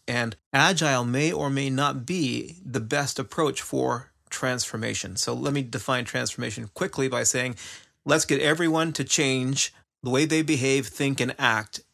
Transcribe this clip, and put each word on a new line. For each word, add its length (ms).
And 300
agile 520
may 280
or 160
may 220
not 340
be 600
the 160
best 380
approach 440
for 480
transformation. 880
So 160
let 220
me 80
define 420
transformation 720
quickly 340
by 140
saying, 320
let's 200
get 160
everyone 540
to 100
change 680
the 80
way 140
they 180
behave, 460
think, 320
and 180
act 420